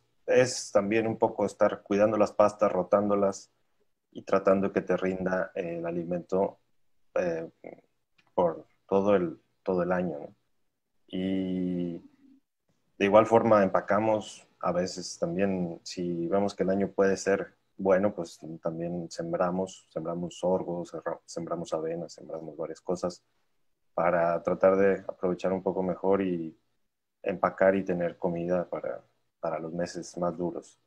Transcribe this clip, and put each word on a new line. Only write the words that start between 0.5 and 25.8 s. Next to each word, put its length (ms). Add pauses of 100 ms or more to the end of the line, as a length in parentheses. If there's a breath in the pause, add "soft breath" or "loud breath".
también 340
un 120
poco 280
estar 360
cuidando 360
las 140
pastas, 400
rotándolas 800 (600)
y 120
tratando 480
que 100
te 140
rinda, 580
eh, 260
el 60
alimento, 720 (560)
eh, 340 (840)
por 320 (220)
todo 280
el, 240 (240)
todo 200
el 80
año, 280
¿no? 160 (720)
Y 920 (960)
de 80
igual 220
forma 340
empacamos, 840 (120)
a 120
veces 480
también, 640
si 440
vemos 280
que 80
el 80
año 180
puede 280
ser 360 (220)
bueno, 400
pues 240 (220)
también 480
sembramos, 800
sembramos 480
sorgo, 480
serra-, 400
sembramos 480
avena, 340
sembramos 480
varias 260
cosas 420 (720)
para 500
tratar 340
de 300
aprovechar 440
un 100
poco 220